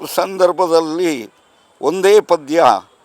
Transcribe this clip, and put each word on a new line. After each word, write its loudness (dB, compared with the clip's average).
ಸಂದರ್ಭದಲ್ಲಿ -2
ಒಂದೇ 2
ಪದ್ಯ 0